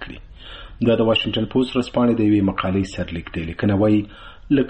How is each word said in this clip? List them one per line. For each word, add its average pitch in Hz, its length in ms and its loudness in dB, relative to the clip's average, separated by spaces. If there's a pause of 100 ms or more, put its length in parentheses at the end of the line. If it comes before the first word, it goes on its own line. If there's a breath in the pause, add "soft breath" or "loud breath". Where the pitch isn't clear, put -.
کړي. - 160 -14 (680 loud breath)
دا 117 80 6
د 113 160 4
واشنګټن 110 420 0
پوسټ 127 240 2
ورځپاڼې 120 420 2
د 110 100 2
یوې 104 220 4
مقالې 95 340 -2 (120)
سرلیک 82 380 -8
دی. 82 200 -6
لیکنه 101 300 0
وایي، 107 180 4 (540 loud breath)
له 135 140 4